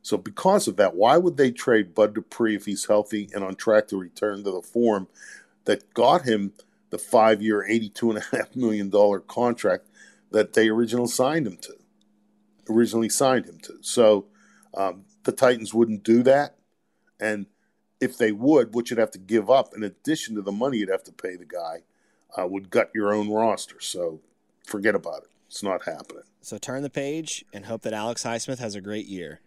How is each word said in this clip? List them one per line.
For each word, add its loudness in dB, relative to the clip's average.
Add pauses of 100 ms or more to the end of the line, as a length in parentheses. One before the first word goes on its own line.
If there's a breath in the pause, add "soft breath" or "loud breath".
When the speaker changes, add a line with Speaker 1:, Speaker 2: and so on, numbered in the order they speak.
Speaker 1:
So -2
because 0
of -6
that, 2
why 6
would 2
they 4
trade 0
Bud 4
Dupree -2
if -8
he's -6
healthy 0
and -6
on -8
track 2
to -4
return -6
to -2
the -6
form 0 (580 loud breath)
that -2
got 4
him -2 (380 soft breath)
the -8
five-year, 2
eighty-two -2
and -4
a -6
half -6
million -2
dollar 4
contract -2 (440 soft breath)
that 2
they 4
originally 0
signed 0
him -10
to? -18 (960)
Originally 2
signed 2
him -20
to. -18
So, 4 (480 soft breath)
um, -4 (200)
the 0
Titans 2
wouldn't 0
do 4
that, 4 (640)
and -6 (520)
if -2
they 2
would, 2
what -2
you'd -2
have 0
to -20
give 0
up 4
in -8
addition -6
to -6
the -6
money -4
you'd -4
have -2
to -20
pay -12
the -20
guy, -12 (580)
uh, -4
would -8
gut 0
your -2
own -2
roster. -2
So -8 (440)
forget 0
about -8
it. -20 (180)
It's -14
not -4
happening. -12 (180)
Speaker 2:
So -14
turn -10
the -8
page -8 (100)
and -16
hope -8
that -6
Alex -6
Highsmith -6
has -8
a -12
great -10
year. -12